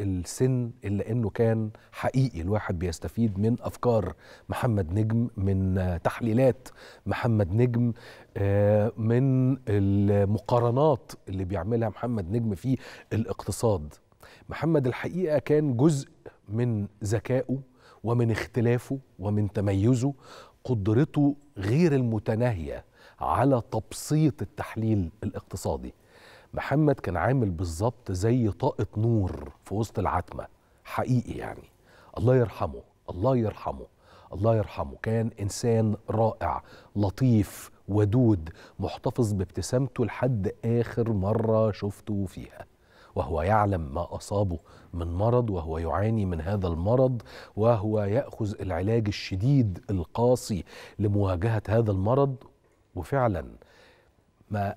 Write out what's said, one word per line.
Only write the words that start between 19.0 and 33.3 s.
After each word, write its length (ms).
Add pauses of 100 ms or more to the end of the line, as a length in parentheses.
ومن 340
تميزه، 600 (500)
قدرته 720 (200)
غير 380
المتناهية 880 (360)
على 500
تبسيط 720
التحليل 720 (120)
الاقتصادي. 720 (600)
محمد 400
كان 220
عامل 340
بالظبط 640
زي 380
طاقة 360 (100)
نور 560 (120)
في 100
وسط 240
العتمة، 480 (380)
حقيقي 480
يعني. 300 (560)
الله 180
يرحمه، 460 (280)
الله 260